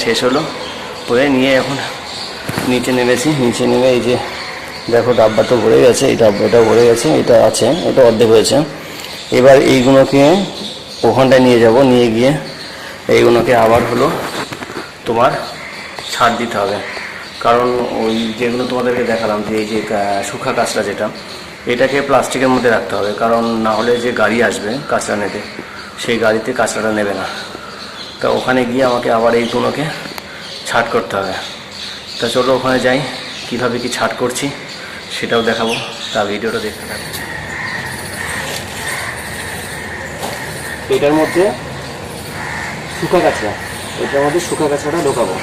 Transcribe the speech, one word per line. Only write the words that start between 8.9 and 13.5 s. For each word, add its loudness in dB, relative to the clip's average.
এবার 10
এইগুলোকে 6
ওখানটায় 6
নিয়ে 6
যাব, 8
নিয়ে 6
গিয়ে 4
এইগুলোকে 4